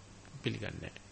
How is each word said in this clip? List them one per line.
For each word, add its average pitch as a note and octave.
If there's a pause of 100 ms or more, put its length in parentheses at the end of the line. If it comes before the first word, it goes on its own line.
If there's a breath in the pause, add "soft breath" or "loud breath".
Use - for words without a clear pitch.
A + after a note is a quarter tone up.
(380)
පිළිගන්නේ G#2
නැහැ. - (100)